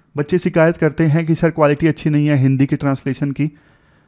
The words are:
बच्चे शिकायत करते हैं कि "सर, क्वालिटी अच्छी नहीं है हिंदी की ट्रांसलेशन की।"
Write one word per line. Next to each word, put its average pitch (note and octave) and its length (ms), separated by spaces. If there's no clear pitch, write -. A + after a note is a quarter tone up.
बच्चे D3 200
शिकायत E3+ 400
करते D#3 280
हैं E3 200
कि D#3+ 100
"सर, E3+ 140
क्वालिटी D3+ 380
अच्छी D#3 220
नहीं D3 180
है D3 100
हिंदी C3+ 280
की C#3+ 100
ट्रांसलेशन C#3 560
की।" C#3+ 160